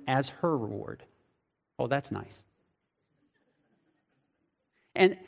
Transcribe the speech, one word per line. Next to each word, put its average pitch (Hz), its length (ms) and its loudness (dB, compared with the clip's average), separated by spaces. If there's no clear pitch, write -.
as 135 220 2
her 165 160 0
reward. 107 440 -8
Oh, 123 80 -2
that's 135 240 -4
nice. - 320 -10
And, 196 200 8